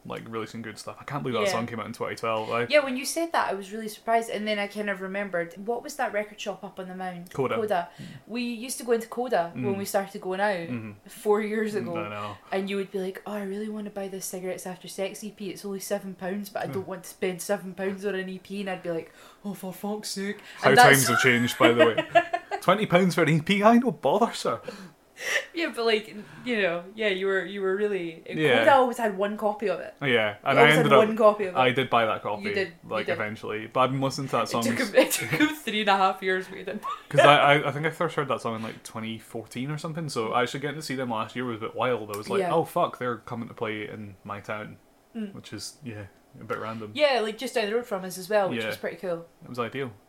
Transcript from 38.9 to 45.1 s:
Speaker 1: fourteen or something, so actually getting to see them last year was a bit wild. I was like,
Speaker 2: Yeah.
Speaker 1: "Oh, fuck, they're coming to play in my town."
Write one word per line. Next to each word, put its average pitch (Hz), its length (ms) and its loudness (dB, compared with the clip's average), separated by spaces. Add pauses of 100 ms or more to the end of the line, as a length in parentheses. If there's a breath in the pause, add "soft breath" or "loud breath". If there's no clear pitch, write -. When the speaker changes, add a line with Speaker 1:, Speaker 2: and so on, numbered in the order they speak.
Speaker 1:
fourteen 120 540 -8
or 151 60 -4
something, 160 320 -6
so 113 260 -2
actually 123 260 0
getting 143 160 -6
to 160 80 -10
see 135 100 -4
them 127 160 -4
last 110 240 -4
year 123 100 -4
was 117 120 -6
a 104 40 -8
bit - 140 -8
wild. 107 380 -2
I 101 40 -6
was 107 120 -10
like, 120 120 0
Speaker 2:
Yeah. 175 120 0
Speaker 1:
"Oh, 165 120 2
fuck, - 340 -2
they're 123 180 -4
coming 117 300 -10
to 107 60 -14
play 107 360 -6
in 104 260 -14 (100)
my 101 160 -10
town." 107 360 -10 (380)